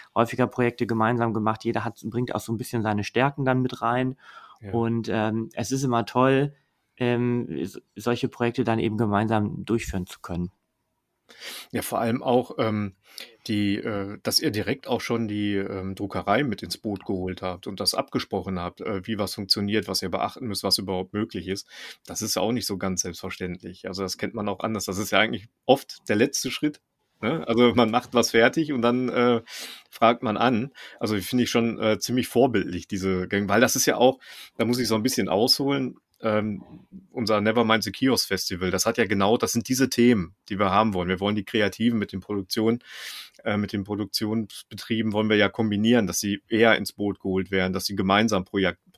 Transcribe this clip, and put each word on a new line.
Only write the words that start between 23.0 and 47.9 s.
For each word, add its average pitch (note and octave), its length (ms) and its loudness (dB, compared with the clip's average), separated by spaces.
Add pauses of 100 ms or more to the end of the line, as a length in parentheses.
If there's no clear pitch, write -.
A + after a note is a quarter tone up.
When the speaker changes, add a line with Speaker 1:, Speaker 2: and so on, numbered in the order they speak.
Speaker 2:
selbstverständlich. F#2 840 -10
Also F#2+ 160 -8
das F#2 160 -6
kennt G2+ 160 -6
man G#2 140 -6
auch G2 120 -4
anders. A2 260 -4
Das F#2 120 -4
ist G#2 140 -4
ja G2 80 4
eigentlich A2 280 -2 (180)
oft - 420 4
der G#2 80 2
letzte B2+ 340 2
Schritt, D3+ 300 -4 (400)
ne? C#3+ 260 -2
Also A#2 280 6
man A2 160 6
macht A#2+ 240 0
was A#2 160 4
fertig C3 420 4
und B2 100 -2
dann, B2 280 2
äh, A#2+ 320 2 (480)
fragt A#2+ 320 4
man G#2+ 160 0
an. A#2+ 320 2 (280)
Also G#2+ 200 -2
finde B2 260 0
ich - 60 -2
schon, A#2 300 0
äh, G#2+ 180 2
ziemlich A#2+ 300 -2
vorbildlich, G2+ 600 2
diese F#2 400 -2
Gang-, G2+ 200 0
weil G2+ 120 4
das B2 160 4
ist - 100 0
ja - 100 2
auch, C3 220 6 (380)
da A#2 80 0
muss A#2+ 140 0
ich A#2 100 -2
so A2 60 2
ein A2 80 2
bisschen A#2+ 260 0
ausholen, B2+ 680 0 (240)
ähm, G#2+ 440 -2 (480)
unser G#2+ 280 0
Nevermind A2+ 440 4
the G#2 80 -4
Kiosk B2+ 340 2
Festival, F#2 440 -2
das F#2 160 0
hat A2+ 120 0
ja A2 80 4
genau, G2+ 300 4
das A2 160 0
sind A#2 160 -2
diese C3 200 2
Themen, A#2 460 4 (140)
die G2 100 -4
wir G2 120 2
haben G#2 240 4
wollen. F2+ 140 -2
Wir F#2 120 0
wollen G#2 160 0
die G2+ 80 -4
Kreativen A2 540 0
mit G2+ 140 -4
den F#2+ 80 -6
Produktionen, A2 600 0 (640)
äh, G#2+ 120 -2
mit G2+ 160 -2
den G2+ 120 -2
Produktionsbetrieben G#2+ 1300 -4
wollen G#2+ 160 2
wir G#2+ 80 4
ja G#2 120 6
kombinieren, A2 580 2
dass F2 120 -2
sie G2+ 300 -2
eher A2+ 280 6
ins - 160 -4
Boot G2+ 280 -4
geholt F#2+ 300 -2
werden, F#2 220 0
dass F#2+ 140 -4
sie G2+ 80 -6